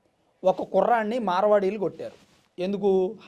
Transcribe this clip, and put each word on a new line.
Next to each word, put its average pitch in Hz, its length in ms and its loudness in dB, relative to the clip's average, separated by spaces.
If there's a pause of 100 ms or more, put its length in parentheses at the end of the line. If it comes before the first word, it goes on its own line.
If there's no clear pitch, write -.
(440)
ఒక 185 180 0
కుర్రాన్ని 220 560 0
మార్వాడీలు 202 600 2
కొట్టారు. 151 340 -6 (500)
ఎందుకు? 190 520 0 (140)